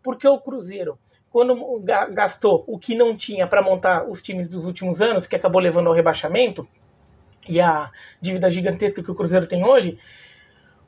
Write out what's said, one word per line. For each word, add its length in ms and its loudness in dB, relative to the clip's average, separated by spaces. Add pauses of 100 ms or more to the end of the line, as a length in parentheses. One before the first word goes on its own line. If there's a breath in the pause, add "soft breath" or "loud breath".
porque 260 -2
o 120 6
Cruzeiro, 580 -10 (320)
quando 500 0
ga-, 280 0
gastou 600 0
o 100 -10
que 160 -8
não 220 2
tinha 320 -4
pra 140 4
montar 480 0
os 120 -12
times 280 -8
dos 160 -10
últimos 340 -6
anos, 260 0
que 100 -6
acabou 260 2
levando 260 2
ao 60 4
rebaixamento, 760 0 (800)
e 140 2
a 280 0 (300 loud breath)
dívida 320 0
gigantesca 500 -4
que 80 -12
o 60 -8
Cruzeiro 320 0
tem 180 -2
hoje, 320 2 (920 soft breath)